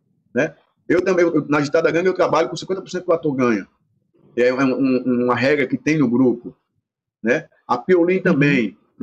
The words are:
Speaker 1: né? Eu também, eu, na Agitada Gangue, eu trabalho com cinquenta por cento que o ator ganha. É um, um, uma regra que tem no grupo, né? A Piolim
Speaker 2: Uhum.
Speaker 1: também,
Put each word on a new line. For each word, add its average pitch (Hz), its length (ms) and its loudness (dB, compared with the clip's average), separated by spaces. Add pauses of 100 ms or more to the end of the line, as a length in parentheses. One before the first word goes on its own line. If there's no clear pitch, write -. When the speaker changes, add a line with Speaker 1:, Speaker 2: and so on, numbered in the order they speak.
(340)
Speaker 1:
né? 147 220 -2 (340)
Eu 175 140 2
também, 180 220 2
eu, 156 220 0
na 147 120 0
Agitada 151 320 0
Gangue, 170 160 0
eu 185 80 2
trabalho 175 340 0
com 170 60 -10
cinquenta 185 260 -8
por - 80 -18
cento 180 160 -8
que 180 60 -2
o - 20 4
ator 156 220 -2
ganha. 120 320 0 (680)
É 123 160 2
um, 127 220 0
um, 127 520 0
uma 123 100 0
regra 135 320 0
que 135 100 -4
tem 156 220 -2
no 131 100 2
grupo, 120 460 0 (640)
né? 143 260 -2 (200)
A 123 100 -2
Piolim 180 400 2
Speaker 2:
Uhum. 185 60 -4
Speaker 1:
também, 139 540 0 (260)